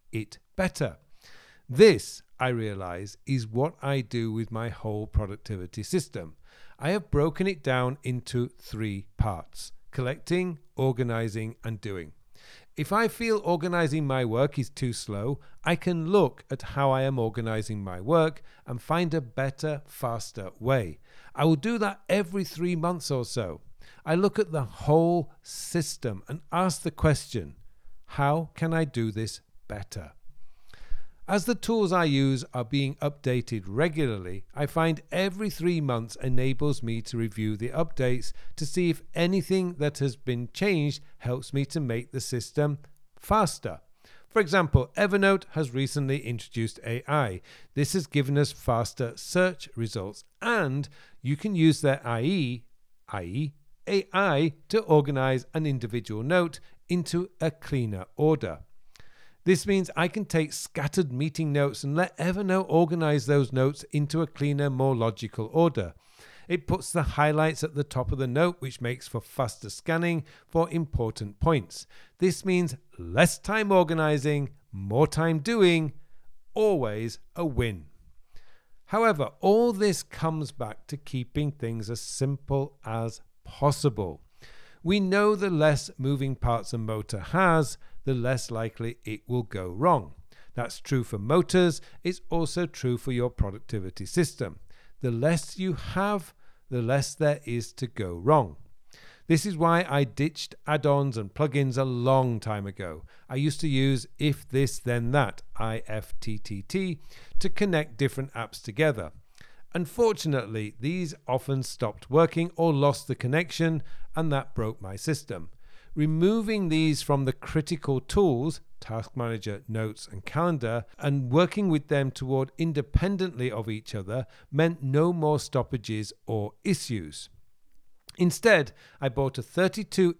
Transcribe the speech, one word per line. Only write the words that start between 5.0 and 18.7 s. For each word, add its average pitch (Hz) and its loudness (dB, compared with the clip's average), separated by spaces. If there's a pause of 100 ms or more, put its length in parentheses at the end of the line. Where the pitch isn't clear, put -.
productivity 104 -6
system. 95 -6 (420)
I 147 -4
have 196 -4
broken 147 2
it 175 -4
down 127 0
into 123 -2 (100)
three 107 -6 (100)
parts: - -4 (180)
collecting, 165 -4 (180)
organizing, 117 -2
and 113 -6
doing. 90 -8 (640)
If 151 -2
I 220 2
feel 220 0
organizing 160 0
my 131 0
work 127 0
is 120 -2
too 123 -4
slow, 107 -6 (260)
I 165 2
can 170 -2
look 185 2
at 135 -6
how 139 0
I 131 2
am 135 0
organizing 110 -2
my 90 -8
work 160 2 (240)
and 120 -8